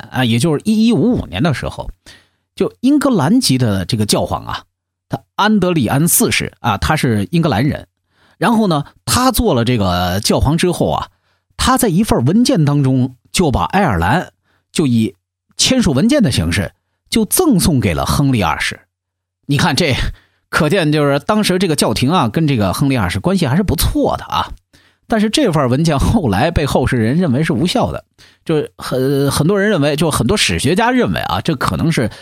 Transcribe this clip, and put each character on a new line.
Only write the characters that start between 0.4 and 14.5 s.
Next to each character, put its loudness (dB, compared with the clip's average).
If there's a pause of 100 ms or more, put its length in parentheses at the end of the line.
是 -4
一 2
一 2
五 0
五 -6
年 -4
的 0
时 -6
候， -10 (640)
就 -4
英 2
格 2
兰 2
籍 2
的 0
这 -4
个 0
教 0
皇 -8
啊， -10 (460)
他 -10 (120)
安 2
德 2
里 2
安 0
四 0
世 -4
啊， -2
他 0
是 0
英 2
格 0
兰 0
人。 -4 (500)
然 0
后 2
呢， -2 (200)
他 0
做 0
了 2
这 0
个 -2
教 0
皇 0
之 0
后 -2
啊， -6 (460)
他 0
在 2
一 2
份 0
文 4
件 2
当 2
中 0 (160)
就 0
把 0
爱 0
尔 0
兰 -2 (400)